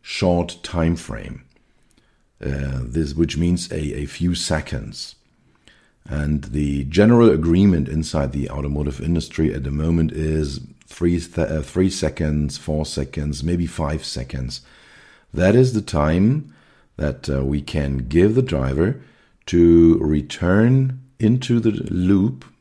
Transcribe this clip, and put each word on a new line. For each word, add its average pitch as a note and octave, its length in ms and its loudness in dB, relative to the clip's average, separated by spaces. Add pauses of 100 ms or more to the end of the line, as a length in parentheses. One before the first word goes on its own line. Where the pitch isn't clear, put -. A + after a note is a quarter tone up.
short F2 600 -2
time E2+ 340 -2
frame. - 480 -14 (960)
Uh, C2+ 400 -6
this, C#2 300 -4
which D#2+ 240 -2
means F2 340 -2
a, D2+ 300 -6
a D2 60 -6
few F2 280 -2
seconds. - 800 -6 (920)
And D2 380 -4
the C#2+ 400 -4
general G#2+ 460 6
agreement E2+ 560 4
inside D2+ 460 -2
the C#2 160 -4
automotive C#2+ 540 -6
industry D#2+ 500 -2
at C#2+ 100 -8
the C2 80 -6
moment D#2+ 420 0
is D#2 480 -4 (260)
three F2 340 -2
th-, - 300 -4
uh, D#2 100 -2
three F#2 300 0
seconds, D2+ 680 -2
four D2+ 300 -4
seconds, D2 580 -6
maybe E2+ 220 -2
five D2+ 360 -6
seconds. B1+ 600 -10 (720)
That F#2 200 4
is B2 200 4
the G#2+ 80 -2
time F#2+ 720 0 (420)
that, C#2+ 320 -6
uh, C2+ 160 -2
we C#2+ 160 -2
can C#2 380 -4 (100)
give F2+ 260 4
the C3 80 2
driver C#2+ 600 0 (440)
to E2+ 520 8
return G#2+ 1000 2 (200)
into A#2+ 420 2
the A2+ 120 2
loop F#2+ 760 0 (140)